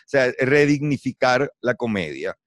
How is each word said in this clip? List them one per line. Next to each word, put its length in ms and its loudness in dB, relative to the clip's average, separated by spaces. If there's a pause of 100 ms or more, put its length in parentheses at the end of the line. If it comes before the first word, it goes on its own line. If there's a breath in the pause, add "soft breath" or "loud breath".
sea, 320 0
redignificar 1120 0 (100)
la 140 -2
comedia 600 -6 (120)